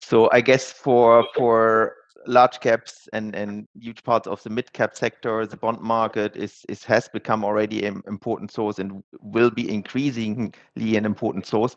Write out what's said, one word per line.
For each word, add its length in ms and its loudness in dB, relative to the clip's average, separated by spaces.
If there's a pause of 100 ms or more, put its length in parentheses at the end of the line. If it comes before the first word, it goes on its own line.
So 300 4
I 100 4
guess 300 2
for, 540 4 (100)
for 600 2 (320)
large 320 4
caps 540 -2
and, 220 -6
and 320 -8 (120)
huge 240 -16
parts 240 0
of 160 -8
the 60 -12
mid 240 -6
cap 220 -2
sector, 500 -4
the 120 -14
bond 240 -4
market 540 -2
is, 340 -12
is, 140 -10
has 240 0
become 360 -4
already 420 -2
an 220 -6
important 440 -8
source 280 -6
and 240 -10 (160)
will 300 2
be 200 -6
increasingly 840 -4 (260)
an 280 0
important 400 -4
source. 320 -2